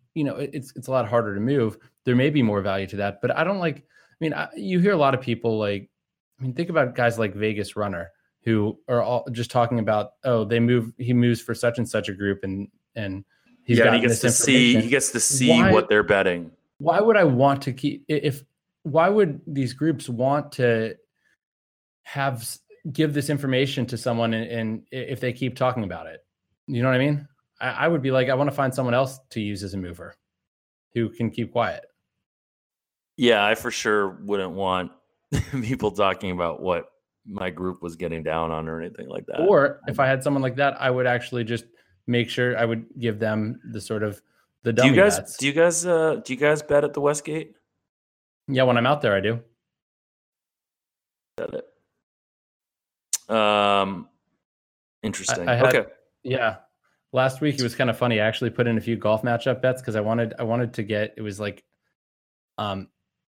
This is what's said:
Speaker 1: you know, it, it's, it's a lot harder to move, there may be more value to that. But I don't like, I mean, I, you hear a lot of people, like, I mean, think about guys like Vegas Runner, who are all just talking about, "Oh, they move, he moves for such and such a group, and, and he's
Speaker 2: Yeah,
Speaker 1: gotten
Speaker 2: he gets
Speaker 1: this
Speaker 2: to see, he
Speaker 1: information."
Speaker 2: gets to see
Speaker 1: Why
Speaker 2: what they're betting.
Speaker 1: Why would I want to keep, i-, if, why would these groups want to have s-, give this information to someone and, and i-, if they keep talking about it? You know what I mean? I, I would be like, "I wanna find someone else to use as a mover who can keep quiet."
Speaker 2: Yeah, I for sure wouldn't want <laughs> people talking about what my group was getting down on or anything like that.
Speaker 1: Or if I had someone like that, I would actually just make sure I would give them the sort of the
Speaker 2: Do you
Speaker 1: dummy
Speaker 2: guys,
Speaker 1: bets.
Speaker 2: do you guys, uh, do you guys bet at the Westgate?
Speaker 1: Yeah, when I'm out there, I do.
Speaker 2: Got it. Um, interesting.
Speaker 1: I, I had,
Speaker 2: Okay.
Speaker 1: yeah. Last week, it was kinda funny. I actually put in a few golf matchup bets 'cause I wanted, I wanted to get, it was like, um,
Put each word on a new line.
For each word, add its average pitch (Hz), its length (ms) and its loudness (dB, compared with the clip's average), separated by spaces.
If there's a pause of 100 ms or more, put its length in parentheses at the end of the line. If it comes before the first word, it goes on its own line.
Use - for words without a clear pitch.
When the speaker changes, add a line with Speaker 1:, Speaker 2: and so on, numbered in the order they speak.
(160)
Speaker 1:
you 156 80 -2
know, 135 140 -2
it, 139 140 -6
it's, 143 240 -12
it's 123 120 -14
a 131 40 -6
lot 127 160 0
harder 107 280 0
to 101 60 -4
move, 120 360 0 (260)
there 123 120 2
may 135 160 4
be 147 100 2
more 104 200 2
value 98 260 -2
to - 80 -12
that. 101 260 -4
But 123 160 -2
I 156 60 0
don't 190 160 -2
like, 165 200 -2
I - 400 -20
mean, 160 140 -2
I, 156 220 -6
you 190 240 0
hear 202 140 4
a 185 40 2
lot 139 160 4
of 127 80 -2
people, 117 380 -2
like, 101 320 -2 (480)
I 131 40 -8
mean, 127 100 -4
think 170 160 -4
about 139 260 2
guys 117 240 0
like 101 160 -2
Vegas 104 400 -4
Runner, 101 340 -6 (360)
who 110 420 0
are 120 160 0
all 117 280 -2
just 117 200 -6
talking 120 260 2
about, 107 360 0 (100)
"Oh, 120 200 2
they 113 160 0
move, 120 380 2
he 123 160 -2
moves 120 280 4
for - 120 -8
such 117 240 -2
and 113 100 -4
such 104 220 -4
a 101 40 -8
group, 98 300 -2
and, 98 240 -6 (280)
and 98 300 -8 (380)
he's 117 160 4
Speaker 2:
Yeah, 113 60 8
Speaker 1:
gotten 117 160 6
Speaker 2:
he 120 60 2
gets 117 140 2
Speaker 1:
this 123 160 2
Speaker 2:
to - 60 2
see, 139 100 4
he 123 160 8
Speaker 1:
information." 113 220 4
Speaker 2:
gets 135 200 2
to 120 80 -4
see 131 300 2
Speaker 1:
Why 117 220 6
Speaker 2:
what 107 180 4
they're 107 140 6
betting. 92 480 2 (260)
Speaker 1:
Why 165 240 2
would 220 160 6
I 196 60 6
want 139 400 4
to 127 100 -4
keep, - 360 -6
i-, 156 40 0
if, 147 300 -2 (400)
why 160 260 2
would 202 380 2
these 135 260 -4
groups 156 340 -2
want 135 460 -2
to 113 420 0 (1080)
have 135 380 -4
s-, - 180 -12 (340)
give 156 200 0
this 143 160 -2
information 135 580 0
to 120 100 -8
someone 117 360 -2
and, 113 160 -4
and 113 340 -6 (100)
i-, - 20 -14
if 131 240 -8
they 123 140 -4
keep 123 220 -6
talking 123 280 0
about 85 240 -10
it? 80 160 -18 (440)
You 123 160 -2
know 127 40 4
what 131 80 4
I 127 40 2
mean? 147 280 0 (320)
I, 123 100 -4
I 131 180 0
would 165 160 2
be 135 80 0
like, 127 180 2
"I 131 60 2
wanna 139 160 0
find 131 220 0
someone 127 200 -2
else 131 260 0 (120)
to 117 100 -6
use 104 220 -6
as 95 100 -10
a 98 40 -8
mover 87 380 -12 (800)
who 117 160 -2
can 113 220 -4
keep 117 200 -8
quiet." 110 320 -2 (1300)
Speaker 2:
Yeah, 113 260 4
I 107 120 2
for 120 160 -8
sure 104 520 -2
wouldn't 98 280 -4
want 92 400 -4 (340)
<laughs> 131 380 -4
people 107 280 -2
talking 95 400 0
about 87 300 -4
what 85 300 -4 (340)
my 95 240 -8
group 90 320 -8
was 82 140 -10
getting 82 280 -6
down 80 280 -2
on 80 180 -6
or 82 100 -8
anything - 300 -14
like - 160 -12
that. - 160 -6
Speaker 1:
Or 165 460 4
if 127 120 -6
I 139 60 4
had 135 180 0
someone 139 200 0
like 123 140 -4
that, 139 220 0
I 131 120 0
would 127 160 0
actually 123 360 -2
just 113 220 -4 (400)
make 120 240 0
sure 123 280 0
I 113 60 2
would 113 220 -2 (140)
give 117 180 -2
them 107 420 -2 (120)
the 110 100 -10
sort 107 220 -4
of 104 180 -6 (420)
the 117 80 0
Speaker 2:
Do 113 120 4
you 135 80 6
Speaker 1:
dummy 147 100 6
Speaker 2:
guys, 202 160 4
Speaker 1:
bets. - 180 -10
Speaker 2:
do 135 120 -4
you 143 40 0
guys, 165 340 2
uh, 160 380 0
do - 80 -10
you 127 80 -6
guys 147 220 2
bet 147 220 2
at 147 100 -4
the 147 80 -4
Westgate? 151 540 -4 (920)
Speaker 1:
Yeah, 131 160 2
when 123 140 6
I'm 117 80 4
out 147 160 2
there, 104 140 4
I 98 40 2
do. 113 220 -2 (2000)
Speaker 2:
Got - 160 -8
it. - 1800 -14
Um, 101 720 2 (960)
interesting. 95 460 -4
Speaker 1:
I, 127 40 2
I - 20 4
had, 131 200 4
Speaker 2:
Okay. 113 140 0 (340)
Speaker 1:
yeah. 123 340 -2 (560)
Last 131 280 0
week, 147 180 0
it 131 40 0
was 120 120 -4
kinda 123 180 0
funny. 117 280 2
I 107 60 2
actually 113 240 -2
put 120 160 0
in 117 100 0
a 110 40 -2
few 117 140 -4
golf 107 280 0
matchup 120 380 -2
bets 127 200 0
'cause 107 140 -6
I 107 60 0
wanted, 113 380 0
I 127 40 -4
wanted 117 320 -2
to 113 80 -6
get, 107 340 -4
it 110 40 -12
was 104 180 -10
like, 104 240 -8 (920)
um, 98 300 -6 (460)